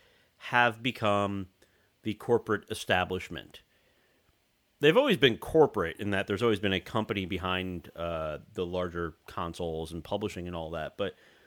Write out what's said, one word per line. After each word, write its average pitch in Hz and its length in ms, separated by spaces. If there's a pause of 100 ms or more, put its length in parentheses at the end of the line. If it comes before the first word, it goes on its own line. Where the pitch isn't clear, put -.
(380)
have 120 460
become 101 640 (560)
the 110 100
corporate 110 560
establishment. 92 920 (1160)
They've 156 160
always 247 220
been 120 200
corporate 104 640
in 104 120
that 101 160
there's 101 160
always 110 160
been 98 140
a 92 60
company 104 460
behind, 92 680
uh, 80 420 (160)
the 92 120
larger 85 500 (120)
consoles 82 640
and 85 120
publishing 101 440
and 87 80
all 82 160
that. 78 260
But 98 180 (320)